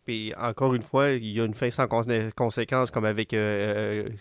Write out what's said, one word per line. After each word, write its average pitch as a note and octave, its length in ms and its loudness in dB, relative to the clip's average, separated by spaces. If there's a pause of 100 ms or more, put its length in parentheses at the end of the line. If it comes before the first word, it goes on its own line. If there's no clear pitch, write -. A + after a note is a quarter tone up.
Puis A2 320 -4
encore B2 380 2
une A#2+ 80 2
fois, C#3 300 2
il A#2 160 -2
y G#2 120 -2
a A#2 60 2
une G#2+ 80 -2
fin A#2+ 160 -2
sans B2 180 0
cons-, A2+ 480 0
conséquence, B2 540 0
comme A2 160 0
avec, G#2+ 300 0
euh, G#2 720 0 (120)